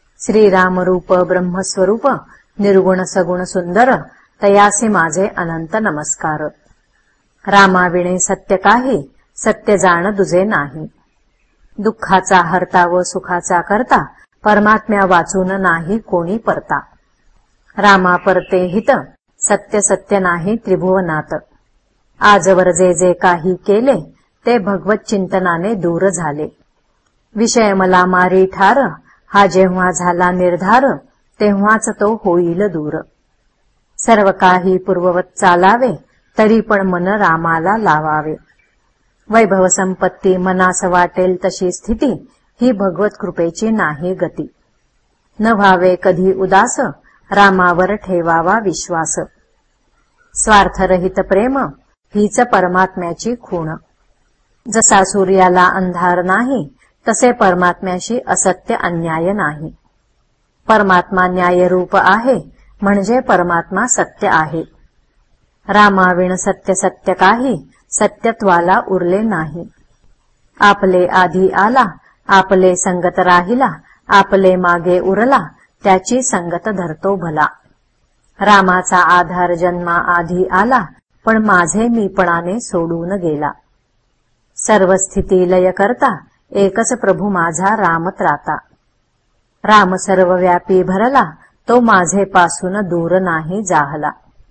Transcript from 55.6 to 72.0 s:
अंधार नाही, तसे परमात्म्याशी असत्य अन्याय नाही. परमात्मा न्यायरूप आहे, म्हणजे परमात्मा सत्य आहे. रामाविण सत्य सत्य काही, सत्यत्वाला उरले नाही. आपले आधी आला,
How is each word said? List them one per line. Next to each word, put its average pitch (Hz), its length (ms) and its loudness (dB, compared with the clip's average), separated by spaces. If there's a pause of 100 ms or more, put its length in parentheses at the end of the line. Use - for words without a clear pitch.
अंधार 180 580 -2
नाही, 202 520 -2 (340)
तसे 247 240 2
परमात्म्याशी 180 960 -2
असत्य - 460 -2
अन्याय 170 580 -4
नाही. 156 420 -6 (920)
परमात्मा 190 580 2
न्यायरूप 180 720 0
आहे, 208 540 0 (320)
म्हणजे 202 380 0
परमात्मा 180 680 -2
सत्य 202 420 -4
आहे. 160 340 -2 (1080)
रामाविण 185 640 2
सत्य 185 400 -4
सत्य 185 400 -4
काही, 226 540 0 (220)
सत्यत्वाला 202 960 0
उरले 185 340 -2
नाही. 165 460 -6 (920)
आपले 190 460 2
आधी 185 420 0
आला, 220 360 2 (440)